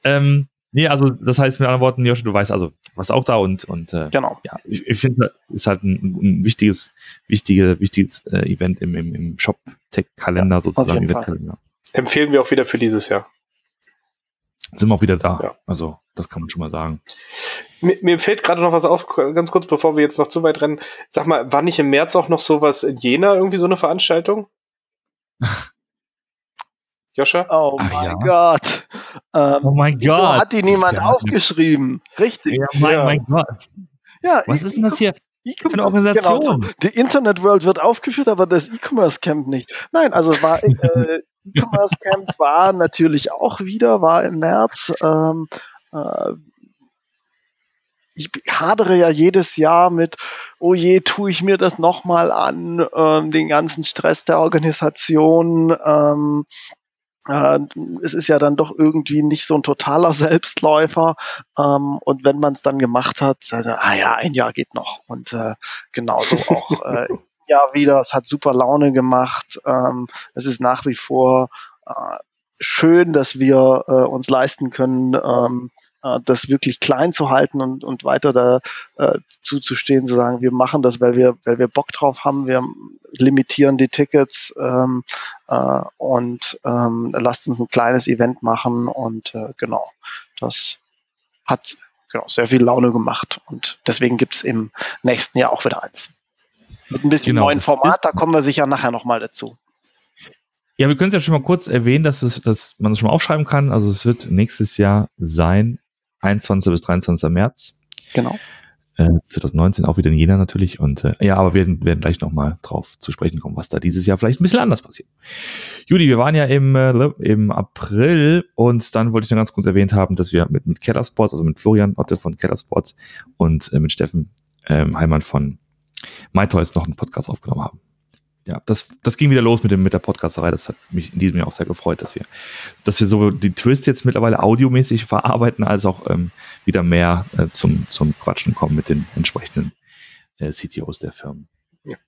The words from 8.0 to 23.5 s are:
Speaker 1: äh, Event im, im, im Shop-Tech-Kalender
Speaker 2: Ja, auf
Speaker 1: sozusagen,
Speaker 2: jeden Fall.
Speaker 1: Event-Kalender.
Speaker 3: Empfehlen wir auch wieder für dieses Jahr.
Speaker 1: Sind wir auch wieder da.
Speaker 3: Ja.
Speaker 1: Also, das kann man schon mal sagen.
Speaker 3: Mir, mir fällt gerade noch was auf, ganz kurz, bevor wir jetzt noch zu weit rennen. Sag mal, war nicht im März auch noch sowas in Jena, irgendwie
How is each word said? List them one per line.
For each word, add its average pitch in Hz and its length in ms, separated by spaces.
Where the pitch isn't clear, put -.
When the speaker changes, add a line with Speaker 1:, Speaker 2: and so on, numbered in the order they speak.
Speaker 1:
äh, 95 220
Event 90 300
im, 87 140
im, 82 200
im 82 240
Shop-Tech-Kalender - 1160
Speaker 2:
Ja, 90 40
auf 87 60
Speaker 1:
sozusagen, 87 380
Speaker 2:
jeden 85 100
Fall. 120 100
Speaker 1:
Event-Kalender. - 360
Speaker 3:
Empfehlen 147 400
wir 135 80
auch 127 100
wieder 131 140
für - 140
dieses 110 320
Jahr. 101 160
Speaker 1:
Sind 107 160
wir 110 60
auch 87 80
wieder 95 140
da. 90 260
Speaker 3:
Ja. - 120
Speaker 1:
Also, 80 320
das 85 140
kann 82 140
man 80 80
schon 87 100
mal 78 100
sagen. 80 300
Speaker 3:
Mir, 180 220
mir 175 180
fällt - 240
gerade 170 160
noch 175 120
was 165 120
auf, 170 220
ganz 165 340
kurz, 170 160
bevor 156 300
wir 151 60
jetzt 147 160
noch 143 100
zu 165 160
weit 156 160
rennen. 151 200
Sag 151 180
mal, 131 240
war 143 120
nicht 170 180
im 139 100
März 151 240
auch 170 140
noch 165 100
sowas 151 460
in 135 140
Jena, 131 360
irgendwie 190 220